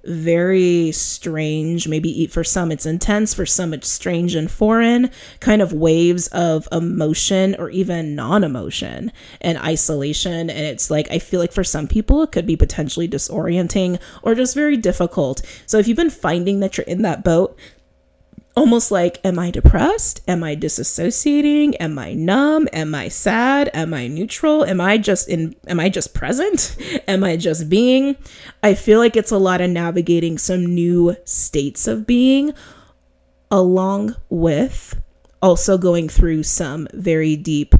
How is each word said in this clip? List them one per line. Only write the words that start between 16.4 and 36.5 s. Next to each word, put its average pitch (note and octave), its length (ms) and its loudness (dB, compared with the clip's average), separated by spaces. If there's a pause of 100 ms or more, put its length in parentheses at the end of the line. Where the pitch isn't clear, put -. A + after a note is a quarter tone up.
that F#3+ 160 -4
you're - 80 -6
in F3+ 180 -4
that E3+ 200 -2
boat, E3 340 2 (960)
almost A#3 360 4
like, F3 320 0
"Am F3+ 160 0
I F3 120 -4
depressed? - 760 4
Am F3 160 0
I D3+ 120 -4
disassociating? D4 1200 0
Am D#3 180 -4
I G#2+ 160 -8
numb? C4+ 600 2
Am D#3 200 -4
I C#3+ 160 -6
sad? B3+ 640 0
Am D#3+ 200 -4
I B2 140 -6
neutral? A3+ 560 0
Am F#3 160 0
I G3+ 180 2
just G3+ 300 0
in, E3 280 -4 (120)
am E3+ 120 -2
I G3 100 2
just - 240 -6
present? E4+ 640 -2 (160)
<laughs> - 160 -6
Am F#3+ 160 0
I - 140 0
just D#3+ 320 -2
being?" B3+ 460 4 (460)
I G3+ 140 6
feel A3 240 4
like A#3 160 4
it's G#3+ 160 0
a G#3+ 60 2
lot F#3 240 2
of F3+ 80 0
navigating E3+ 680 0
some F3+ 280 -2
new F3 500 2 (100)
states - 600 -4
of A3 180 -4
being, C4+ 480 4 (1000)
along F#3+ 640 0 (140)
with E3 680 -2 (460)
also F#3 360 4
going E3+ 300 0
through D#3+ 360 4
some D3+ 500 -6